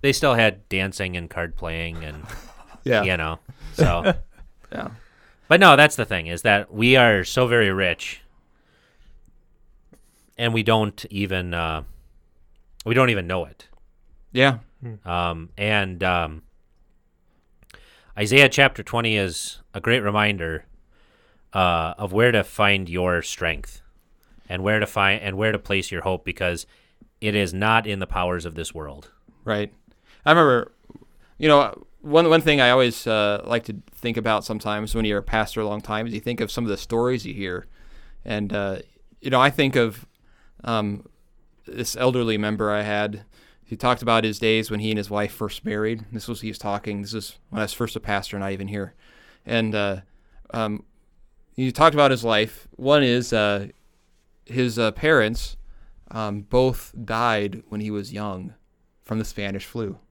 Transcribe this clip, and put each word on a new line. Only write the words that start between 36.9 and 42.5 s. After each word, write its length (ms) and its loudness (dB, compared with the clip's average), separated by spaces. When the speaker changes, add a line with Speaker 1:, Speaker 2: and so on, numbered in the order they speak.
Speaker 2:
you 80 -12
hear. 320 -8
And, 300 -6
uh, 240 -4
you 100 -8
know, 100 4
I 100 6
think 260 0
of, 300 0
um, 420 -4
this 300 -8
elderly 420 0
member 320 -2